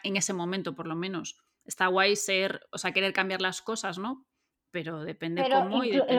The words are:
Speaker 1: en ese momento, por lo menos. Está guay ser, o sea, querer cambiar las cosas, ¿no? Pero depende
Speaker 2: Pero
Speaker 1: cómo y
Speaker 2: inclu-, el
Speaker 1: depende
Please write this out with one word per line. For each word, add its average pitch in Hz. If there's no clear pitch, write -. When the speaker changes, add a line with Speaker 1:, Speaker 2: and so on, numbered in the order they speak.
Speaker 1:
en 196
ese 202
momento, 175
por 170
lo 165
menos. 180
Está -
guay 190
ser, 190
o -
sea, 185
querer 190
cambiar 190
las 185
cosas, 196
¿no? 233
Pero 160
depende 165
Speaker 2:
Pero 262
Speaker 1:
cómo 214
y 247
Speaker 2:
inclu-, 220
el 277
Speaker 1:
depende -